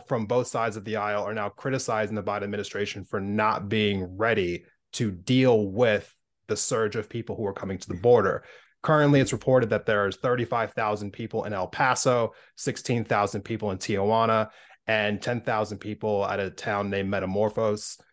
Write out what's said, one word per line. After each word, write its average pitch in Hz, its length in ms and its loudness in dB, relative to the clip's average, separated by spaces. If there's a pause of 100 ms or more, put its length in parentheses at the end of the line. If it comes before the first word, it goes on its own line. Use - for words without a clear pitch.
from 117 180 -2
both 123 220 0
sides 113 280 -2
of 104 80 -10
the 107 140 -4
aisle 104 260 0
are 101 100 -6
now 107 160 -4
criticizing 110 640 -2
the 104 80 -4
Biden 104 200 -2
administration 101 640 -6
for 101 160 -4
not 104 480 0
being 98 480 0
ready 101 480 0 (280)
to 110 180 -2
deal 117 560 4
with 104 460 2 (340)
the 107 100 -2
surge 110 400 0
of 104 100 -6
people 107 300 -8
who 113 80 -4
are 98 80 -4
coming 95 240 -8
to - 100 -12
the 98 80 -6
border. 104 480 4 (400)
Currently, 143 380 6
it's 127 100 2
reported 123 380 2
that 107 160 0
there 104 200 4
is 95 120 -2
thirty-five 123 560 -2
thousand 107 380 -4
people 113 340 -6
in 104 80 -6
El 92 140 -4
Paso, 123 640 2 (240)
sixteen 120 480 -2
thousand 104 380 0
people 107 280 -4
in 95 60 -4
Tijuana, 110 720 2 (360)
and 104 360 0
ten 120 180 -4
thousand 107 380 -4
people 104 480 -4
at 98 160 -2
a 95 80 -4
town 101 400 -4
named 98 200 -2
Matamoros, 104 880 -2 (160)